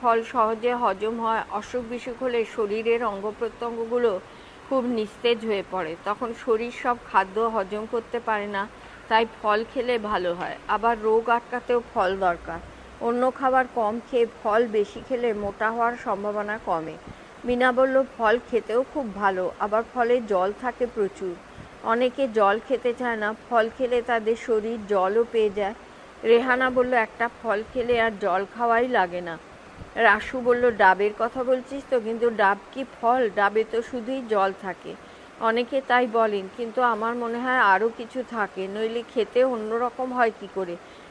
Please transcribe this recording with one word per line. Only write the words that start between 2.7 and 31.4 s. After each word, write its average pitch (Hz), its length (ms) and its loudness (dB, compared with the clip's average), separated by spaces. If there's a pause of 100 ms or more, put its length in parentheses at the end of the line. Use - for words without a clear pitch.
অঙ্গ 208 340 -4
প্রত্যঙ্গগুলো 233 840 -2 (480)
খুব 262 160 2
নিস্তেজ 226 640 -2
হয়ে 196 240 0
পড়ে, 170 340 -4
তখন 226 300 -4 (100)
শরীর 226 260 0 (120)
সব 240 140 0 (160)
খাদ্য 190 280 2
হজম 214 500 -2
করতে 233 300 -4
পারে 214 260 -2
না, 202 220 -4 (400)
তাই 226 180 4 (160)
ফল 214 220 2 (100)
খেলে 247 240 -2
ভালো 185 360 -2
হয়। 175 220 -6 (120)
আবার 214 340 2
রোগ 226 280 2
আটকাতেও 240 520 0 (120)
ফল 196 240 2
দরকার। 170 400 -2 (420)
অন্য 247 340 0
খাবার 262 300 2 (100)
কম 226 260 -2 (100)
খেয়ে 233 160 2 (160)
ফল 233 240 4
বেশি 208 420 -2
খেলে 240 240 0
মোটা 208 380 -2
হওয়ার 233 220 0 (120)
সম্ভাবনা 208 600 -4
কমে।" 160 260 -2 (520)
মিনা 247 280 2
বলল, 262 300 4 (160)
"ফল 226 200 4 (120)
খেতেও 233 340 0 (100)
খুব 233 200 -4
ভালো, 190 440 0
আবার 214 240 0 (120)
ফলে 247 340 2
জল 196 320 2
থাকে 247 260 -4
প্রচুর। 196 480 -4 (480)
অনেকে 247 460 0
জল 214 400 4
খেতে 240 260 0
চায় 240 220 -4
না, 214 180 -2 (160)
ফল 226 180 4 (100)
খেলে 240 240 0
তাদের 226 340 0
শরীর 220 500 -2
জলও 202 460 2
পেয়ে 214 180 2
যায়।" 202 240 -2 (500)
রেহানা 254 460 4
বলল, 254 220 2
"একটা 233 380 0 (120)
ফল 220 200 0 (120)
খেলে 240 260 2
আর 226 100 2 (100)
জল 190 340 0
খাওয়াই 233 340 2
লাগে 180 320 0
না।" 165 180 -10 (560)
রাসু 214 460 4
বলল, 240 300 4
"ডাবের 202 480 6
কথা 240 260 -2